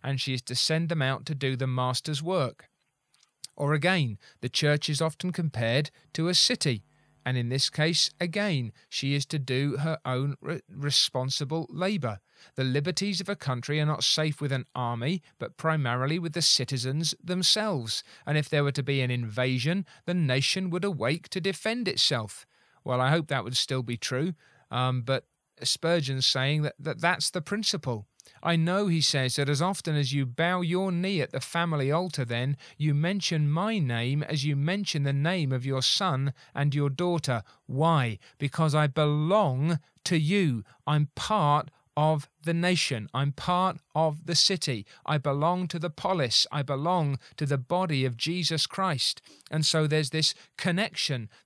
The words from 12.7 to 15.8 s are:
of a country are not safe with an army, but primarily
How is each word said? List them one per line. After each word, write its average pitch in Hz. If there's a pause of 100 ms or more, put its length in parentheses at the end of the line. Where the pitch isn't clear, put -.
of 190
a 202
country 139
are 151
not 151
safe 156
with 139
an 131
army, 123 (160)
but -
primarily 143